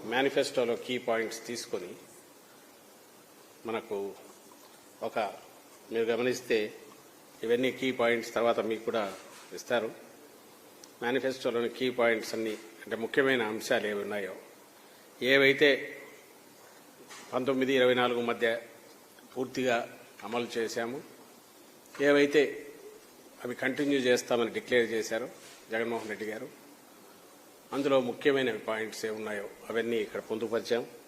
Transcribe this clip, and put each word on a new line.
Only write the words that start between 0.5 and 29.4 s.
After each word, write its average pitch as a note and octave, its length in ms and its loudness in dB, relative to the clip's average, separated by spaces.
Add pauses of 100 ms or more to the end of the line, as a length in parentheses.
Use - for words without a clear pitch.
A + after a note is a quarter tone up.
కీ B2 220 -6
పాయింట్స్ A2+ 480 -2
తీసుకొని, G#2 480 -8 (1700)
మనకు G#2 460 -6 (880)
ఒక, A#2 160 -4 (760)
మీరు A2+ 120 0
గమనిస్తే A#2 680 0 (720)
ఇవన్నీ A#2+ 300 2
కీ C3 200 -2
పాయింట్స్ A#2 420 2
తర్వాత A2+ 260 4
మీకు A2 240 -2
కూడా G#2+ 300 -2 (400)
ఇస్తారు. A2+ 360 -2 (1120)
మేనిఫెస్టోలోని A#2+ 640 0
కీ B2+ 220 -2
పాయింట్స్ A#2 440 2
అన్నీ, A2 180 -2
అంటే - 440 -10
ముఖ్యమైన B2+ 460 2
అంశాలు G#2+ 440 0
ఏవి G2+ 160 -2
ఉన్నాయో, G2+ 340 -6 (840)
ఏవైతే C#3 800 4 (1300)
పంతొమ్మిది C3 420 2
ఇరవై B2+ 200 6
నాలుగు B2 260 4
మధ్య A#2 420 0 (760)
పూర్తిగా B2+ 640 -2 (260)
అమలు A#2 220 -4 (120)
చేశాము, A#2 440 -4 (1000)
ఏవైతే C#3+ 680 4 (760)
అవి B2 100 -6
కంటిన్యూ C#3 460 0
చేస్తామని A#2+ 500 2
డిక్లేర్ A2+ 400 2
చేశారో A2+ 380 -2 (420)
జగన్మోహన్ A2+ 380 -2
రెడ్డి G#2 160 -6
గారు, A2+ 240 -8 (1200)
అందులో C3+ 280 4
ముఖ్యమైన B2 560 0
పాయింట్స్ A2 500 -4
ఏ - 20 -2
ఉన్నాయో G#2+ 400 -6 (220)